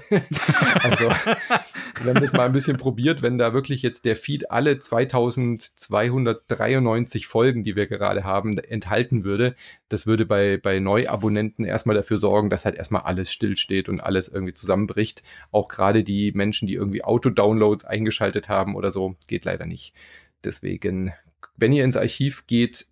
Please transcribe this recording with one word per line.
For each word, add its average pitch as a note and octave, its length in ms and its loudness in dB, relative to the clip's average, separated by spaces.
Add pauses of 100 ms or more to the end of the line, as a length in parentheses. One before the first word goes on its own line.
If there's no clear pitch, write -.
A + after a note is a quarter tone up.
<laughs> G#3 80 4 (640)
Also, A#2 280 2
wir - 1080 -2
haben - 60 6
das C#3 120 0
mal B2 140 4
ein B2+ 60 2
bisschen C#3 240 2
probiert, C3 440 0
wenn B2 160 0
da A#2 160 2
wirklich C3+ 300 -2
jetzt - 220 -4
der A2 100 2
Feed C#3 340 -6
alle C3+ 300 2
zweitausendzweihundertdreiundneunzig A#2+ 2500 0
Folgen, A#2+ 360 2
die G2 120 -4
wir G2+ 100 2
gerade G2 380 -2
haben, G2 340 -2
enthalten G#2+ 640 -2
würde, G2+ 300 0 (360)
das - 180 -4
würde A2 180 4
bei, G2+ 320 2
bei F#2+ 220 0
Neuabonnenten G#2 840 0
erstmal G2+ 300 0
dafür G#2 220 0
sorgen, G#2 320 2
dass G2 160 -2
halt G2 100 0
erstmal F2 280 -4
alles F#2 280 -4
stillsteht F#2+ 580 -2
und G2 100 -4
alles F#2+ 280 -2
irgendwie F#2 260 -6
zusammenbricht. G2+ 680 -2 (300)
Auch G#2 160 2
gerade G#2 360 2
die G2+ 280 0
Menschen, G2+ 360 -2
die F#2+ 60 -4
irgendwie G2 300 -4
Autodownloads G#2+ 840 4
eingeschaltet G#2 640 -2
haben G2 260 0
oder G2 140 -2
so, F#2+ 260 -4 (120)
geht - 180 -6
leider F#2 220 -4
nicht. - 260 -12 (500)
Deswegen, F#2 720 -4 (440)
wenn A#2 160 4
ihr C#3+ 100 4
ins B2+ 140 2
Archiv C3 500 -2
geht, A#2 440 0